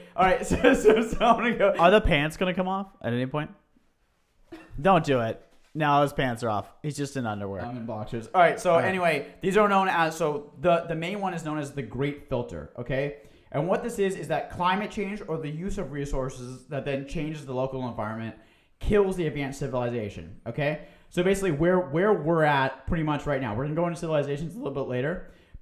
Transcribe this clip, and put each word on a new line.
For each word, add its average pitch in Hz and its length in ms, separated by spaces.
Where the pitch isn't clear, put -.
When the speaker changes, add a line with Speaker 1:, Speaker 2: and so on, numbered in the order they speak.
Speaker 1:
All 180 80
right, 185 220
<laughs> - 0
so, 185 100
so, 220 320
so - 140
I'm 226 160
gonna 226 200
go. 190 220
Speaker 2:
Are 170 120
the 208 100
pants 156 380
gonna 185 160
come 185 140
off 196 180
at 117 100
any 123 140
point? 151 240
Don't 170 240
do 135 160
it. 113 200
No, 147 280
his 139 100
pants 123 320
are 117 60
off. 104 220
He's 151 140
just 139 200
in 123 100
underwear. 101 360
Speaker 1:
I'm 123 140
in 113 100
boxers. 110 480
All 185 60
right, 160 200
so 180 120
Speaker 2:
All 170 60
right. 180 80
Speaker 1:
anyway, 175 400
these 185 160
are 208 120
known 190 200
as, 160 280
so 147 440
the, 170 280
the 160 60
main 180 260
one 185 140
is 160 100
known 151 140
as 135 140
the 139 100
Great 135 460
Filter, 120 500
okay? 135 380
And 151 160
what 196 160
this 233 160
is, 190 160
is 165 140
that 151 240
climate 190 400
change 208 340
or 160 100
the 156 140
use 170 280
of 139 120
resources 131 800
that 135 160
then 139 240
changes 151 360
the 131 100
local 131 340
environment 113 480
kills 196 380
the 170 100
advanced 143 320
civilization, 120 800
okay? 147 360
So 180 80
basically, 190 300
where, 170 260
where 180 340
we're 160 300
at 139 460
pretty 165 160
much 147 200
right 139 160
now, 113 140
we're 127 80
gonna 151 140
go 170 100
into 170 140
civilizations 156 560
a - 20
little 254 140
bit 135 160
later, 131 420